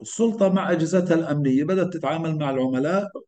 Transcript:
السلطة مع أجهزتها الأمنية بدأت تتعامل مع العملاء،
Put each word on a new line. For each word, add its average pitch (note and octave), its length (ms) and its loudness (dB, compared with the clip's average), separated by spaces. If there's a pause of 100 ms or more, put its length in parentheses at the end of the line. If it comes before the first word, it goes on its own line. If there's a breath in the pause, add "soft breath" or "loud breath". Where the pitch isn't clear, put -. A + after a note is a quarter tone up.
السلطة G#3+ 480 0
مع F#3 240 2
أجهزتها E3 420 2
الأمنية D3 500 2
بدأت F3+ 280 0
تتعامل D#3+ 460 -4
مع D3 120 -2
العملاء، C3+ 600 0 (180)